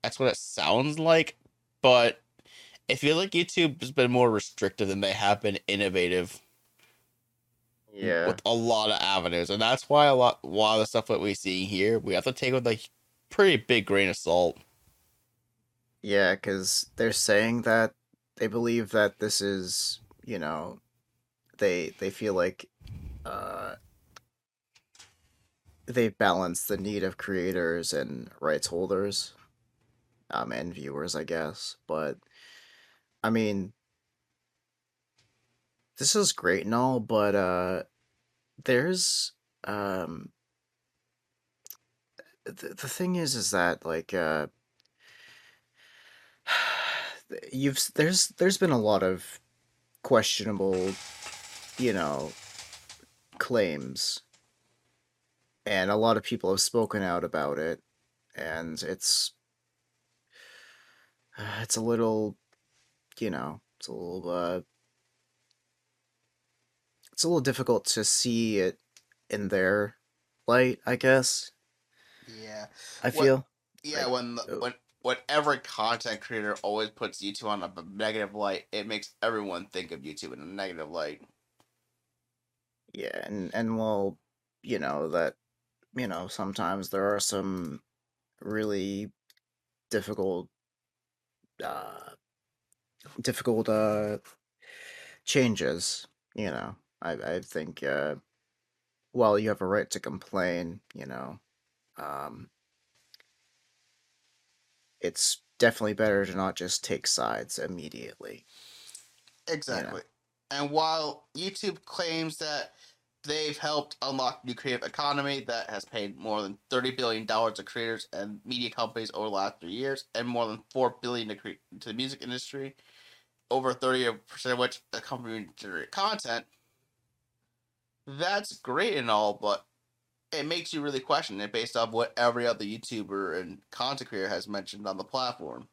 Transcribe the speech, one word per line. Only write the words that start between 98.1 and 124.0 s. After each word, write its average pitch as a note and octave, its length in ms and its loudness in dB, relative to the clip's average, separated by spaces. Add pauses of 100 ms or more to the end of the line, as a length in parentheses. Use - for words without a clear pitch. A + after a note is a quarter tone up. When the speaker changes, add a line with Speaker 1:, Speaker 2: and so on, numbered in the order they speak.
Speaker 2:
while A2 260 6
you G#2+ 120 2
have G2+ 120 -2
a F#2+ 60 -2
right G2 240 0
to G2+ 80 -6
complain, F2 800 -4 (160)
you - 100 -12
know, C2 340 -12 (580)
um, C#2+ 520 -10 (2500)
it's - 420 0 (160)
definitely A2+ 340 4
better G2+ 320 4
to F#2 100 -8
not F#2+ 200 0
just - 280 -4
take - 220 -4
sides A1+ 540 -2
immediately. - 840 -10 (1200)
You A2+ 160 -4
know? - 100 -8
Speaker 1:
Exactly. F2 80 -10 (480)
And C#3+ 220 -2
while D#3 560 0 (100)
YouTube F#3 480 -6
claims D#3+ 520 -4
that D3 360 -6 (500)
they've D3+ 340 -4
helped D3+ 440 -4
unlock C3 420 -4
new B2 120 -6
creative B2 320 -4
economy C#3+ 600 -2
that A#2 220 -6
has G2+ 160 -8
paid G2+ 320 -8
more G#2+ 240 -4
than G2+ 160 -8 (140)
thirty B2+ 200 0
billion A#2 340 -4
dollars A2 300 0
to G2+ 80 -12
creators A2+ 500 -6
and G#2 320 -8
media A#2+ 260 -6
companies A2+ 420 -4
over G#2+ 140 -4
the G2+ 80 -4
last G2 260 -2
three E2+ 120 -10
years, C3+ 320 -6 (100)
and A#2 120 -2
more A#2+ 200 0
than G#2+ 240 -10
four B2 300 2
billion A#2+ 260 -4
to G#2 80 -6
cre-, - 260 -14 (180)
to - 100 -14
the G#2+ 40 -8
music C3 300 -8
industry, C3+ 520 -10 (760)
over C3 220 2
thirty B2+ 360 2 (180)